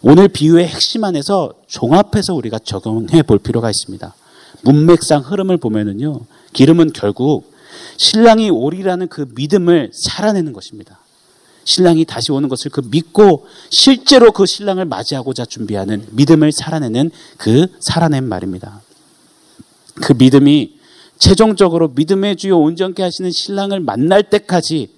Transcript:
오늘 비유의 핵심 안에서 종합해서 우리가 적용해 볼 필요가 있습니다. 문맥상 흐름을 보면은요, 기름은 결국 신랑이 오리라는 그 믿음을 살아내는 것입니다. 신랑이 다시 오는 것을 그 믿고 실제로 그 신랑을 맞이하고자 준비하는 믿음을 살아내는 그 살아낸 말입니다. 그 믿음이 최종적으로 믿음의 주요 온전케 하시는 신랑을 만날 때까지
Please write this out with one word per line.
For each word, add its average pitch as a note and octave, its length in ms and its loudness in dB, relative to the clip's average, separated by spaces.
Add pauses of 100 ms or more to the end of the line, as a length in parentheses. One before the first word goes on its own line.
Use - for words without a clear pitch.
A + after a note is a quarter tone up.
오늘 E3+ 260 6
비유의 E3+ 400 2
핵심 - 360 -6
안에서 F3 500 -4 (140)
종합해서 F3+ 680 0
우리가 A2 240 -6
적용해 A2 640 -2
볼 C#3 160 2
필요가 A#2 300 -4
있습니다. - 440 -10 (480)
문맥상 D3+ 600 2
흐름을 F#3 360 -4
보면은요, G#2+ 640 -6 (320)
기름은 D#3+ 420 4
결국 A#2+ 600 -4 (420)
신랑이 A3 540 4
오리라는 F3+ 580 -4
그 D3 260 -10
믿음을 D#3 600 0
살아내는 F#3+ 580 -4
것입니다. - 480 -20 (640)
신랑이 E3+ 420 2
다시 A#2 260 -8
오는 C#3 160 -2
것을 C3 240 -8
그 C#3 140 -6
믿고 E3 600 2 (240)
실제로 B3+ 600 6
그 G3 140 0
신랑을 F#3+ 400 -4
맞이하고자 B2+ 600 -8
준비하는 G#2 680 -8
믿음을 D3+ 420 2
살아내는 D3 580 -4 (240)
그 C3+ 320 0 (140)
살아낸 D#3 420 -2
말입니다. G2 580 -10 (1120)
그 - 180 -2
믿음이 C3+ 640 2 (420)
최종적으로 F#3 680 2
믿음의 F#3+ 480 -2
주요 G3 200 0
온전케 E3+ 460 -2
하시는 F3+ 260 -6
신랑을 G3 520 -6
만날 D#3 420 0
때까지 E3+ 760 -2